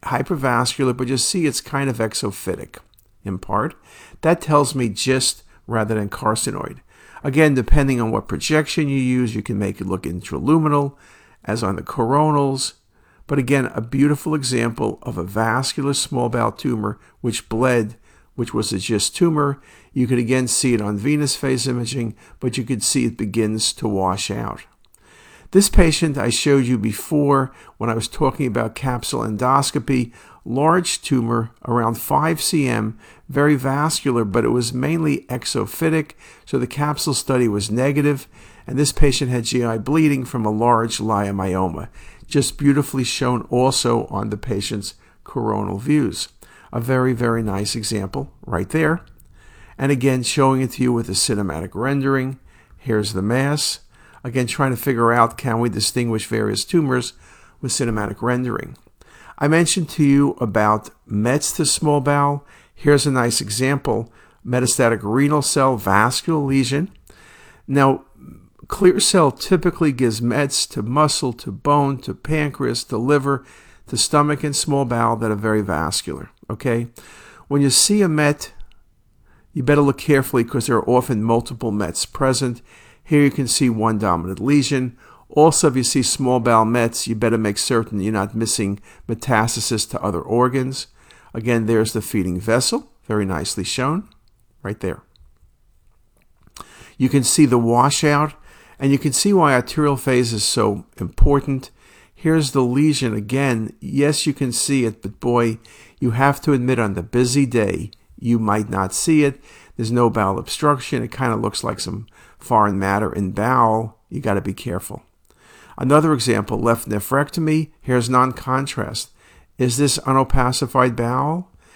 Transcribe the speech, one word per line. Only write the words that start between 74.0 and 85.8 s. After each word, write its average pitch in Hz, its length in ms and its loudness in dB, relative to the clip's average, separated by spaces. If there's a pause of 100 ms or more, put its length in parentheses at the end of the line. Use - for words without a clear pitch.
and 143 100 -4
small 139 300 0
bowel 117 320 0
that 110 160 -2
are 107 40 -2
very 107 260 0
vascular, 78 680 -4 (180)
okay? 117 380 -2 (640)
When 143 120 2
you 139 100 4
see 208 320 4
a 185 60 4
met, 151 440 0 (1000)
you 139 120 -4
better 147 160 4
look 139 180 2
carefully 135 460 2
'cause 120 220 -4
there 120 100 2
are - 120 0
often 123 360 2
multiple 117 480 -2
mets 101 340 -4
present. 127 560 -2 (420)
Here 147 180 4
you 139 100 4
can 131 160 -2
see 131 200 2
one 110 300 0
dominant 92 420 -2
lesion. 131 560 0 (320)
Also, 156 400 4
if 127 80 2
you 131 60 0